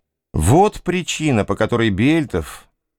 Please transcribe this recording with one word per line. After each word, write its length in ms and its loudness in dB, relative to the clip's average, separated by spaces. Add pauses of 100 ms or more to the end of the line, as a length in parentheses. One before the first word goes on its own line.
(340)
Вот 500 2
причина, 640 -2
по 100 -2
которой 340 0
Бельтов, 800 -2 (300)